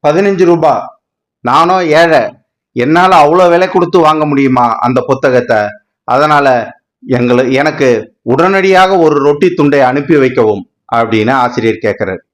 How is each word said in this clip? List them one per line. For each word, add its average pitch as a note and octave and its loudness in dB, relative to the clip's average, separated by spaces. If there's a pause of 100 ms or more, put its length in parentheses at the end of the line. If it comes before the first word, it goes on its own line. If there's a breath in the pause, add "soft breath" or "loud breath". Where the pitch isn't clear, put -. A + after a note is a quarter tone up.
பதினஞ்சு F#3 0
ரூபாய். D#3+ 0 (500)
நானோ E3+ 0
ஏழை, D#3 2 (380)
என்னால D#3+ 2
அவ்வளோ F3 2
விலை F3 2
கொடுத்து F3+ 0
வாங்க D#3 0
முடியுமா C3 0
அந்த A#2+ -2
புத்தகத்தை? B2+ -2 (480)
அதனால C3+ 0 (360)
எங்களு-, B2 0
எனக்கு C3+ -2
உடனடியாக F#3 0
ஒரு D#3 2
ரொட்டி D3 0
துண்டை C#3+ 0
அனுப்பி C#3 0
வைக்கவும் B2 0 (260)
அப்படின்னு A2 -2
ஆசிரியர் A#2+ -2
கேட்கிறார். F#2+ -6